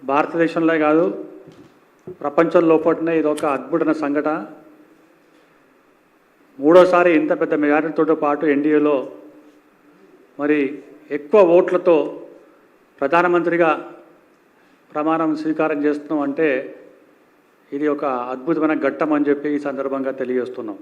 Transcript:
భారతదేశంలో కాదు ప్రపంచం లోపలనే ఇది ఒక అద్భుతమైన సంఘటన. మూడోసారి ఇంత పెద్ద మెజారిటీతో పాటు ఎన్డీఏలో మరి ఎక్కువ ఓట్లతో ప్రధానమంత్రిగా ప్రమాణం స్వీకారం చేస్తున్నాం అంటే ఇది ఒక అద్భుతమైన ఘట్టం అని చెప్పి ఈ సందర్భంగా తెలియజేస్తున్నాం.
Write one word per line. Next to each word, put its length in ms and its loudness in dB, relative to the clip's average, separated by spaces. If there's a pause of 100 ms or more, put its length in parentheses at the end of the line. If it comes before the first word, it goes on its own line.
(100)
భారతదేశంలో 640 0 (100)
కాదు 200 4 (1160)
ప్రపంచం 500 2
లోపలనే 480 2
ఇది 140 0
ఒక 120 -6 (120)
అద్భుతమైన 460 -2
సంఘటన. 320 -2 (2250)
మూడోసారి 600 6
ఇంత 120 -2 (120)
పెద్ద 100 -2 (100)
మెజారిటీతో 640 0
పాటు 300 0
ఎన్డీఏలో 420 0 (1400)
మరి 180 2 (600)
ఎక్కువ 400 6
ఓట్లతో 380 2 (1040)
ప్రధానమంత్రిగా 720 2 (1200)
ప్రమాణం 400 -2 (120)
స్వీకారం 440 -2
చేస్తున్నాం 400 -4
అంటే 220 -2 (1300)
ఇది 160 -2
ఒక 140 -4 (280)
అద్భుతమైన 420 -4 (100)
ఘట్టం 300 -2
అని 120 0
చెప్పి 280 -2
ఈ 100 -2
సందర్భంగా 540 -6
తెలియజేస్తున్నాం. 640 -6